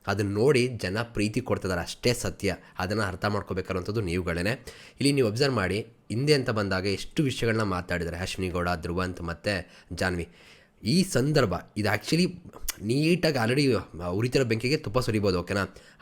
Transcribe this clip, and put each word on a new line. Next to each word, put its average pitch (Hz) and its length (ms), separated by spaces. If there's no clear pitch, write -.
ಅದನ್ನ 101 280
ನೋಡಿ 123 340
ಜನ 107 340
ಪ್ರೀತಿ 110 380
ಕೊಡ್ತಿದ್ದಾರೆ, 92 400
ಅಷ್ಟೇ 120 340
ಸತ್ಯ. 92 420
ಅದನ್ನ 104 240
ಅರ್ಥ 92 220
ಮಾಡ್ಕೋಬೇಕಾಗಿರುವಂಥದ್ದು 98 760
ನೀವುಗಳೇನೆ. 87 500
ಇಲ್ಲಿ 143 120
ನೀವು 135 160
ಅಬ್ಸರ್ವ್ 131 260
ಮಾಡಿ, 95 260
ಹಿಂದೆ 139 540
ಅಂತ 127 160
ಬಂದಾಗ 98 360
ಎಷ್ಟು 101 360
ವಿಷಯಗಳನ್ನ 113 400
ಮಾತಾಡಿದ್ದಾರೆ 87 560
ಅಶ್ವಿನಿ 92 320
ಗೌಡ, 87 260
ಧ್ರುವಂತ್ 90 460
ಮತ್ತೆ 82 680
ಜಾನ್ವಿ. 90 360
ಈ 156 180
ಸಂದರ್ಭ 131 520
ಇದು 104 120
actually 160 460
ನೀಟಾಗಿ 156 560
already 117 640
ಉರಿತಿರೋ 117 420
ಬೆಂಕಿಗೆ 120 320
ತುಪ್ಪ 123 220
ಸುರಿಬೋದು, 104 420
ಓಕೆನಾ? 98 340